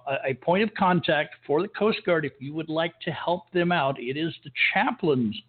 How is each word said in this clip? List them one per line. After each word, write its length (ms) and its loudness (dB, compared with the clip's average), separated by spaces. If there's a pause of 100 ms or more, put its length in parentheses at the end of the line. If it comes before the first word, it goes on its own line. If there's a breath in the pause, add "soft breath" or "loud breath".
a, 100 -2 (120)
a 40 -2
point 300 0
of 100 -2
contact 640 0 (100)
for 160 2
the 60 -4
Coast 360 0
Guard 220 2
if 140 -6
you 140 -10
would 160 -6
like 320 -2
to 100 -4
help 400 -4
them 200 2
out. 280 0
It 180 -6
is 160 -4 (100)
the 80 -18 (220)
chaplain's 760 2